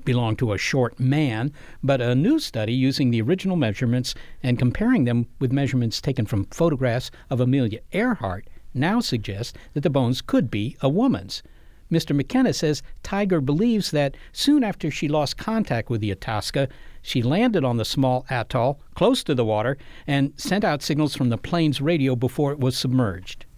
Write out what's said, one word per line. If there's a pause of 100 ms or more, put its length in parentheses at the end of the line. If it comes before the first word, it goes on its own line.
belong
to
a
short
man, (320)
but
a
new
study
using
the
original
measurements (260)
and
comparing
them (120)
with
measurements
taken
from
photographs (180)
of
Amelia (100)
Earhart (260)
now
suggests (220)
that
the
bones
could
be
a
woman's. (460)
Mister
McKenna
says (220)
Tiger
believes
that (140)
soon
after
she
lost
contact
with
the
Itasca, (360)
she
landed
on
the
small
atoll (160)
close
to
the
water (300)
and
sent
out
signals
from
the
plane's
radio
before
it
was
submerged. (120)